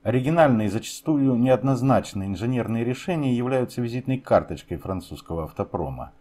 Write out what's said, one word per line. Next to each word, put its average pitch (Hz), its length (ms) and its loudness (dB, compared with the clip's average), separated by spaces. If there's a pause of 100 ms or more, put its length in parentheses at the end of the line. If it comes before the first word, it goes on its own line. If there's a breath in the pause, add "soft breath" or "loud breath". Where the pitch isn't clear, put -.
Оригинальные 127 600 4
и 98 40 0
зачастую 135 640 0
неоднозначные 123 920 2
инженерные 113 560 -2
решения 131 520 -2
являются 123 440 -2
визитной 123 380 -4
карточкой 85 600 0
французского 82 680 -8
автопрома. 78 760 -8